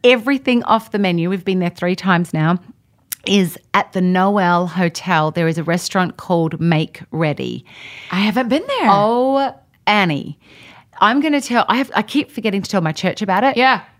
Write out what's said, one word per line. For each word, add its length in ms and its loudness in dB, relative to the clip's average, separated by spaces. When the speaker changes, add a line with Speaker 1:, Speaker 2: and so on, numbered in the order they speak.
Speaker 1:
everything 600 2
off 280 0
the 60 -2
menu, 300 0
we've 160 -4
been 140 0
there 120 0
three 260 -2
times 360 0
now, 260 2
is 320 2
at 180 0
the 80 -2
Noel 680 2
Hotel. 640 0
There 180 -2
is 100 -2
a 60 -4
restaurant 520 -2
called 420 0
Make 520 0
Ready. 560 -4
Speaker 2:
I 100 -4
haven't 280 0
been 180 0
there. 240 -2
Speaker 1:
Oh, 640 2
Annie. 540 0
I'm 200 4
gonna 200 0
tell, 280 0
I 100 2
have, 180 -4
I 60 0
keep 280 -2
forgetting 320 -4
to 80 -10
tell 120 0
my 100 0
church 280 -4
about 220 0
it. 140 2
Speaker 2:
Yeah. 260 2